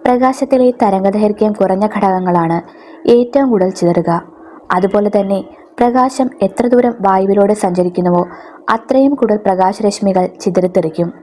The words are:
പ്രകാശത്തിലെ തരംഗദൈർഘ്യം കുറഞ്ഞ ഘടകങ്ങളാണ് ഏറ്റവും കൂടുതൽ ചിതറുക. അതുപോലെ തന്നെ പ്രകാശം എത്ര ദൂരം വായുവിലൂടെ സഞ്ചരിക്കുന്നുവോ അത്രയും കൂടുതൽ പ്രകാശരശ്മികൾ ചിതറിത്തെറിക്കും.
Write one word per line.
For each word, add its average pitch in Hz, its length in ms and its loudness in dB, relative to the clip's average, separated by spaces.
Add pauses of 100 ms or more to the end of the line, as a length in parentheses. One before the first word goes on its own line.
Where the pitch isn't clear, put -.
പ്രകാശത്തിലെ 254 640 2
തരംഗദൈർഘ്യം 208 800 0
കുറഞ്ഞ 196 440 0
ഘടകങ്ങളാണ് 180 680 0 (480)
ഏറ്റവും 247 400 2
കൂടുതൽ 185 200 0
ചിതറുക. 170 520 0 (480)
അതുപോലെ 196 400 0 (100)
തന്നെ 196 240 -4 (340)
പ്രകാശം 254 520 0 (120)
എത്ര 196 240 -2
ദൂരം 240 340 2
വായുവിലൂടെ 196 540 2
സഞ്ചരിക്കുന്നുവോ 180 720 0 (420)
അത്രയും 262 440 0
കൂടുതൽ 214 220 0
പ്രകാശരശ്മികൾ 196 920 0 (140)
ചിതറിത്തെറിക്കും. 180 720 -2 (100)